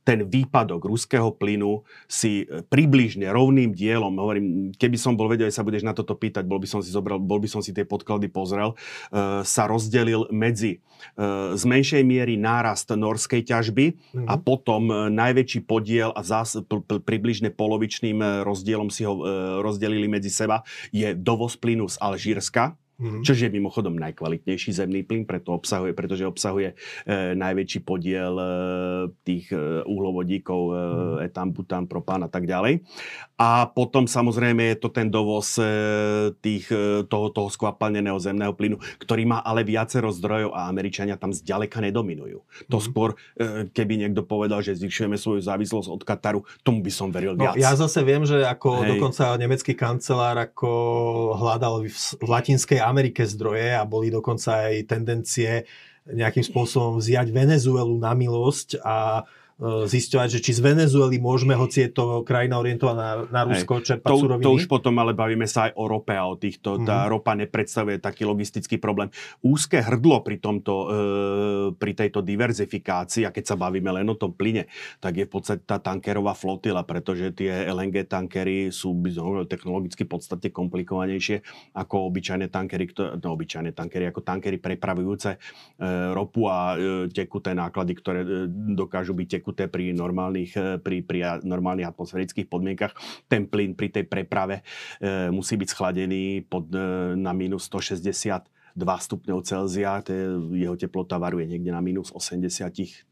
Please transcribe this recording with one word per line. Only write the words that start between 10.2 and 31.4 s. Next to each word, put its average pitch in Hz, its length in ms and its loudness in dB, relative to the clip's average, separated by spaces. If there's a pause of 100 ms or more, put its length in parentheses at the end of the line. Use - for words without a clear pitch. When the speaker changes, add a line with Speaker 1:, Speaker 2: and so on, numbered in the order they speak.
Speaker 1:
medzi, 110 480 0 (400)
e, 101 80 0 (240)
z 101 160 -2
menšej 135 320 6
miery 123 400 4
nárast 113 480 0
norskej 107 560 0
ťažby 113 300 0
Speaker 2:
Mhm. 127 540 0
Speaker 1:
a 101 80 2
potom, 123 500 2
e, 110 80 2 (140)
najväčší 120 580 2
podiel 113 480 2
a 104 80 -6
zás-, 110 480 -2
pl-, 107 160 0
pl-, 104 160 -2
približne 107 480 0
polovičným, 107 720 0
e, 101 240 0
rozdielom 104 400 0
si 101 160 -6
ho, 101 160 -2
e, 73 40 -6 (440)
rozdelili 104 400 0
medzi 101 240 0
seba, 110 320 0 (320)
je 107 240 0
dovoz 113 400 0
plynu 113 320 0
z - 80 -10
Alžírska, 104 800 -2 (160)
Speaker 2:
Mhm. 113 320 -4
Speaker 1:
čo 143 80 8
je 117 160 2
mimochodom 98 480 -2
najkvalitnejší 82 720 -4
zemný 95 320 -2
plyn, 113 240 -2
preto 90 240 -6
obsahuje, 90 480 -2
pretože 92 320 -2
obsahuje, 95 480 -2 (240)
e, 95 320 -2
najväčší 92 480 -2
podiel, 92 560 -2
e, 92 80 -2 (800)
tých, 90 240 -4
e, 80 320 -2
uhlovodíkov, 92 800 -2
e, 87 160 0
Speaker 2:
Mhm. 85 480 -2
Speaker 1:
etan, 92 240 -4